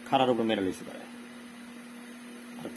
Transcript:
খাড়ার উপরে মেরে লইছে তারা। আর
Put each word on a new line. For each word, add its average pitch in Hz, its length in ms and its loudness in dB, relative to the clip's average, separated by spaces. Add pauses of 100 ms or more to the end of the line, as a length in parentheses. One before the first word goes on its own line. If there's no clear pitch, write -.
খাড়ার 131 200 8
উপরে 117 140 6
মেরে 110 180 4
লইছে 92 240 0
তারা। - 140 -10 (1600)
আর - 140 -6